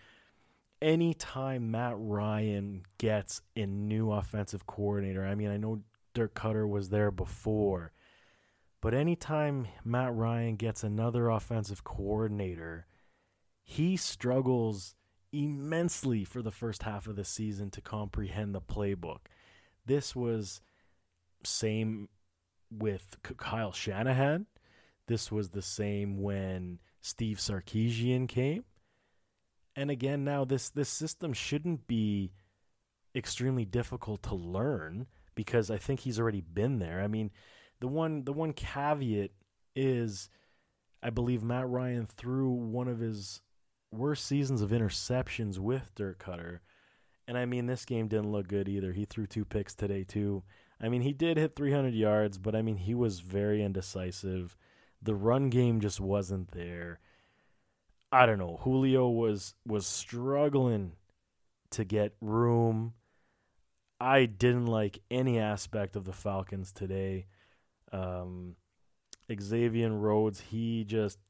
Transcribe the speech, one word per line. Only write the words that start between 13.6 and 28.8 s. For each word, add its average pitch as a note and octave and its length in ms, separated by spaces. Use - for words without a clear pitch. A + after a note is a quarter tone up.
he F3 340
struggles B2 1000
immensely D3 880
for B2 180
the A2 80
first A2 340
half G#2 220
of G#2+ 100
the G2+ 80
season G#2 460
to - 100
comprehend G#2 720
the F#2+ 60
playbook. G2 680
This C3+ 300
was A#2 460
same A2 640
with G#2+ 520
K-, - 140
Kyle A2 360
Shanahan. C3 720
This A2+ 240
was G#2 200
the G2 120
same G2+ 600
when F#3 560
Steve A2 380
Sarkisian A#2 920
came. D3 360